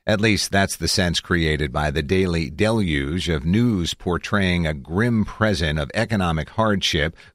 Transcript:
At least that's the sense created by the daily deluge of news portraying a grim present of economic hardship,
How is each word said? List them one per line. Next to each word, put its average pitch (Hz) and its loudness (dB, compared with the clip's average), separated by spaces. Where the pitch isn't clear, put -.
At - 2
least 107 2
that's 98 2
the 82 -4
sense 87 0
created 76 0
by 76 0
the 73 -2
daily 85 0
deluge 85 0
of 80 0
news 98 2
portraying 90 0
a 76 -2
grim 101 0
present 85 -2
of 69 -4
economic 90 -2
hardship, 95 0